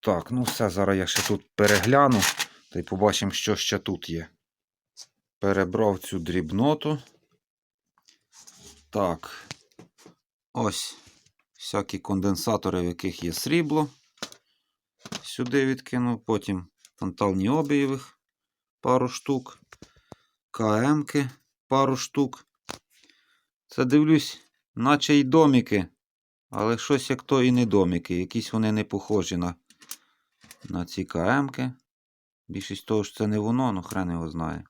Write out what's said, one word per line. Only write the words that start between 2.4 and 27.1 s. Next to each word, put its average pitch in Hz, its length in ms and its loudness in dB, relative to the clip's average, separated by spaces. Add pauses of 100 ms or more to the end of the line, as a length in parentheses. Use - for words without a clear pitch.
Та 85 60 -6
й 87 40 -4
побачимо, 95 500 0
що - 240 -2
ще - 220 -4
тут - 320 -8
є. 82 180 -8 (1080)
Перебрав 98 600 2
цю - 200 -8
дрібноту. 98 800 -2 (1900)
Так. - 580 -4 (1040)
Ось. 110 440 -4 (600)
Всякі - 400 -6
конденсатори, 95 840 -2
в 87 40 0
яких 87 400 -6
є 85 80 -4
срібло. 151 560 0 (1300)
Сюди 127 440 -2
відкинув. 123 580 -2
Потім 95 420 -2 (300)
тантал 95 380 -2
ніобієвих 139 840 0 (600)
пару 127 280 2
штук. 131 500 -6 (920)
К 110 280 2
М-ки 143 520 0 (380)
пару 135 280 2
штук. - 500 -4 (1200)
Це, - 180 -2
дивлюсь, 151 560 4 (340)
наче 143 400 2
й 143 100 6
доміки. 127 640 4 (640)
Але 113 280 0
щось 135 320 -2